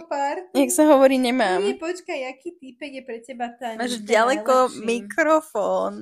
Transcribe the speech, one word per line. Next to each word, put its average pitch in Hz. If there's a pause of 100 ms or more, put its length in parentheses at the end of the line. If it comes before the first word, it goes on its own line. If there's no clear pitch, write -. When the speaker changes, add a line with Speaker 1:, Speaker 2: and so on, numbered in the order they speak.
Speaker 1:
party. 294
Speaker 2:
jak 262
sa 302
hovorí, 269
nemám. 240
Speaker 1:
Nie, 403
počkaj, 339
jaký 269
týpek 262
je 262
pre 233
teba 240
ten, 226
Speaker 2:
Máš 247
Speaker 1:
ten 214
Speaker 2:
ďaleko 247
Speaker 1:
najlepší? 233
Speaker 2:
mikrofón. 214